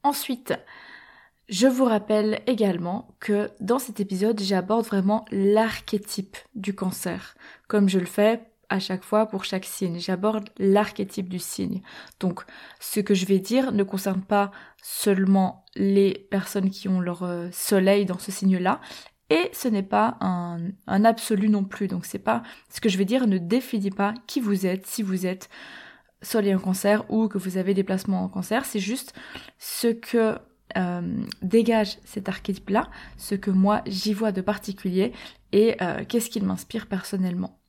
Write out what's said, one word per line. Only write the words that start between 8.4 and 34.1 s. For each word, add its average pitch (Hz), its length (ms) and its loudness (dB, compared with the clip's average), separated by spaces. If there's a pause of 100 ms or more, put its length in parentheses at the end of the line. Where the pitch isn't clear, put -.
à 190 100 0
chaque 190 260 -4
fois 214 220 2
pour 208 180 -6
chaque 190 220 -4
signe. 175 340 -4
J'aborde 202 560 -2
l'archétype 196 720 0
du 185 100 -6
signe. 190 440 -6 (380)
Donc, 185 200 -2 (400)
ce - 200 -4
que 202 120 0
je 185 140 2
vais 196 120 4
dire 254 320 0
ne 202 120 0
concerne 190 400 -2
pas 202 280 2 (320)
seulement 196 920 2
les 196 560 2
personnes 190 400 0
qui 196 180 -8
ont 185 120 2
leur, 175 220 -4
euh, 175 300 -6
soleil 196 540 4
dans 180 120 -4
ce - 140 -10
signe-là, 190 480 0 (480)
et 330 240 2
ce - 160 -4
n'est 202 140 0
pas 208 400 2
un, 175 480 -4 (160)
un 196 180 2
absolu 220 460 4
non 208 140 2
plus. 196 220 -4
Donc, 185 200 -6
c'est 196 120 -8
pas, 233 240 -2 (280)
ce - 100 -12
que 233 80 2
je 185 80 2
vais 196 80 2
dire 247 220 2
ne 196 100 4
définit 196 540 0
pas 202 240 -2 (120)
qui - 140 -4
vous 202 240 0
êtes, 190 220 -2
si - 160 -6
vous 185 240 -2
êtes 185 240 -6 (720)
soleil 202 320 2
en 185 40 2
Cancer 190 520 2
ou 220 180 2
que 196 80 -4
vous 185 220 -4
avez 190 160 2
des 190 100 2
placements 190 400 -2
en 185 60 -4
Cancer. 214 340 -2
C'est - 160 -4
juste 208 320 -6 (460)
ce - 300 -2
que, 226 500 0 (400)
euh, 175 460 -2 (180)
dégage 214 640 2
cet 190 240 -8
archétype-là, 196 580 -2 (300)
ce - 160 -6
que 196 160 -4
moi 190 340 4
j'y 202 300 -2